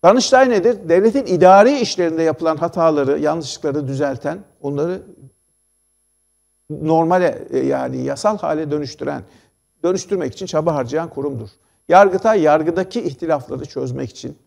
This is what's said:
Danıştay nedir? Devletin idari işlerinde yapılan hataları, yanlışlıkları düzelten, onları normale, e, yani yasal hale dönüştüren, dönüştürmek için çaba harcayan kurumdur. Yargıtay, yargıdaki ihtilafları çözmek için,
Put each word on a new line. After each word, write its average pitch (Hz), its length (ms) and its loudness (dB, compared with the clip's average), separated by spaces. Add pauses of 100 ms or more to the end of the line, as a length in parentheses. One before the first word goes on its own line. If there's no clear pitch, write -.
Danıştay 254 460 6
nedir? 196 380 0
Devletin 202 380 2
idari 196 520 6
işlerinde 170 440 -2
yapılan 160 340 -2
hataları, 156 640 0
yanlışlıkları 147 680 -4
düzelten, 139 500 -6 (220)
onları 151 420 -6 (1700)
normale, 160 800 0
e, 135 80 -2
yani 131 440 -4
yasal 165 360 -4
hale 156 320 -6
dönüştüren, 143 520 -8 (640)
dönüştürmek 185 480 -4
için 190 140 -14
çaba 156 280 -2
harcayan 147 360 -4
kurumdur. 139 380 -8 (400)
Yargıtay, 196 520 4
yargıdaki 165 600 0
ihtilafları 135 640 -6
çözmek 131 460 -8
için, - 360 -16